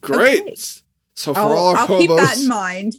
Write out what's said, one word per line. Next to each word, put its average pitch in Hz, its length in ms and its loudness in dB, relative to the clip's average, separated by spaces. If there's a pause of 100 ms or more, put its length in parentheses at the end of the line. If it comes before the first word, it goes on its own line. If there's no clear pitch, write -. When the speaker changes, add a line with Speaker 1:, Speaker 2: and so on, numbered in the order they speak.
Speaker 1:
Great. - 400 2
Speaker 2:
Okay. 403 140 -14 (600)
Speaker 1:
So - 180 -6
for - 60 0
Speaker 2:
I'll, 202 140 0
Speaker 1:
all 175 160 2
our 175 80 2
Speaker 2:
I'll 226 100 0
Speaker 1:
hobos, 196 140 2
Speaker 2:
keep 165 80 4 (180)
that - 100 -2
in 269 100 -2
mind. 202 520 -6